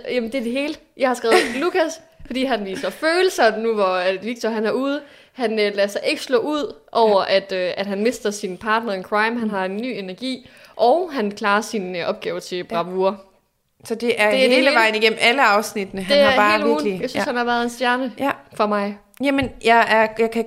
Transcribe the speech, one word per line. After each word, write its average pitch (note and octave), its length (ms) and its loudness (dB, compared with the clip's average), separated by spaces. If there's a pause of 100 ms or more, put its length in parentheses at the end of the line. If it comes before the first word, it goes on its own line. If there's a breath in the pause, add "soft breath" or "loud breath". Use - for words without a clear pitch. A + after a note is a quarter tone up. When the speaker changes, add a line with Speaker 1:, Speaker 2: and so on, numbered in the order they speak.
(160)
Speaker 1:
jamen, A3+ 160 -4
det C4+ 60 -4
er A3+ 60 -4
det A#3 80 -4
hele. C#4+ 240 -4 (220)
Jeg B3+ 120 2
har B3 60 0
skrevet A3+ 200 2 (160)
Speaker 2:
<laughs> C4+ 100 -4
Speaker 1:
Lukas, E4+ 400 -2 (240)
fordi B3+ 200 -4
han A3 200 -2
viser F#3 240 -6
følelser D#4+ 680 2
nu, A3+ 160 -2
hvor, G3 200 2 (180)
øh, F#3+ 140 -6
Victor, A#3 240 -4
han A3 160 -2
er G#3 60 0
ude. C#4 300 -2 (320 loud breath)
Han, A3+ 260 -2
øh, G3+ 160 0
lader G3+ 120 2
sig G3+ 200 -6
ikke D4 140 -2
slå B3+ 160 0
ud D4 380 -2 (160)
over, G#3 380 4
Speaker 2:
Ja. G3 60 2
Speaker 1:
at, F#3+ 160 0
øh, F3+ 260 -2
at G3 100 -4
han G3+ 160 -4
mister A#3 280 0
sin F#3 260 -8
partner A3+ 360 -2
in F#3 100 -6
crime. A3 360 0
Han G#3+ 100 -2
har F#3+ 160 -2
en F#3+ 120 -6
ny A#3 80 -8
energi, A3 640 -8 (260 loud breath)
og D#4+ 380 2
han G#3+ 180 -2
klarer G3+ 300 0
sin, F#3+ 340 -6
øh, E3+ 120 -4
opgave F3+ 320 -4
til F3+ 180 -10
Speaker 2:
Ja. F3 60 -6
Speaker 1:
bravur. F#3 580 -2 (640)
Speaker 2:
Så A3+ 120 -6
det A3+ 260 0
er G#3 40 4
Speaker 1:
Det - 0 -
er G#3+ 60 4
det C4 80 2
Speaker 2:
hele B3+ 160 6
Speaker 1:
hele. C#4 160 4
Speaker 2:
vejen A3 240 4
igennem A3 260 2
alle B3+ 220 4
afsnittene. G3+ 600 0
Han C#4 140 2
Speaker 1:
Det C#4+ 80 6
Speaker 2:
har C4+ 60 4
Speaker 1:
er C4 40 2
Speaker 2:
bare G#3 160 4
Speaker 1:
hele G#3+ 140 0
ugen. C4 100 2 (100)
Speaker 2:
virkelig, F#3+ 160 -4
Speaker 1:
Jeg B3+ 80 -4
synes, - 160 -2
Speaker 2:
ja. D4 40 -4
Speaker 1:
han B3 60 -2
har A#3+ 80 -2
været A#3+ 200 0
en A#3+ 60 -2
stjerne B3 480 -2
Speaker 2:
Ja. C#4 140 0 (240)
Speaker 1:
for A3 120 0
mig. G3+ 300 -2 (260)
Speaker 2:
Jamen, C#4 260 0 (140)
jeg A3+ 260 6
er, A3 180 4 (120)
jeg A3+ 120 2
kan A3+ 160 -2